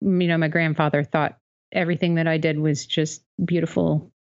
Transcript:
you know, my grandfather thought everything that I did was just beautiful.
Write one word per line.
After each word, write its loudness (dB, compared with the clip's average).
you 2
know, 2
my 2
grandfather 0
thought -2
everything 0
that 0
I 0
did 0
was 0
just -4
beautiful. -2